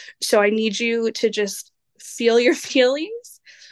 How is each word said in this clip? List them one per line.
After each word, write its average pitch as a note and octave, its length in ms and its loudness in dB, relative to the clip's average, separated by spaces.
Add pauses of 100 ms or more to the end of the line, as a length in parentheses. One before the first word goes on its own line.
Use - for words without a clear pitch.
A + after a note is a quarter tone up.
(220)
So G#3 200 4
I G#3 80 2
need A3 280 -2
you A#3 340 -2
to A3+ 180 0
just G#3 420 -6 (260)
feel A#3 400 0
your D4 160 4
<laughs> - 180 -8
feelings, D4+ 680 -2 (320)